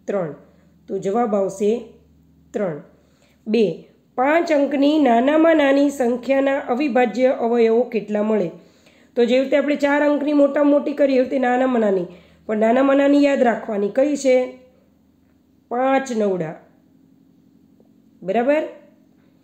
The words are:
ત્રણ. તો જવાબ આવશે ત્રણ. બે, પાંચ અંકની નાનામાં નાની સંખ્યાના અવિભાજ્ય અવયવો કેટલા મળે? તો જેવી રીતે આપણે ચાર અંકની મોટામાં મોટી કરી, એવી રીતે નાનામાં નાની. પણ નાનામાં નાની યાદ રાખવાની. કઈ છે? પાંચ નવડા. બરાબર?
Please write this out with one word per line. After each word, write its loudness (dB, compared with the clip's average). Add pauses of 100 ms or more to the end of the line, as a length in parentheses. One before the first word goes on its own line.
ત્રણ. -6 (520)
તો -6
જવાબ -2
આવશે -2 (640)
ત્રણ. -6 (680)
બે, 0 (300)
પાંચ 0
અંકની 2
નાનામાં 4
નાની 2
સંખ્યાના -2
અવિભાજ્ય 0
અવયવો 0
કેટલા -4
મળે? -2 (640)
તો 0
જેવી 2
રીતે 0
આપણે 0
ચાર 0
અંકની 0
મોટામાં 2
મોટી 0
કરી, 0
એવી 2
રીતે -4
નાનામાં 0
નાની. 0 (380)
પણ -4
નાનામાં 2
નાની 4
યાદ 2
રાખવાની. -2
કઈ 0
છે? 0 (1080)
પાંચ -2
નવડા. -4 (1700)
બરાબર? 0 (800)